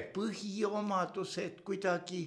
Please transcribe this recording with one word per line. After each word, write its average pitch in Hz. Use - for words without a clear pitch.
põhiomadused 196
kuidagi? 180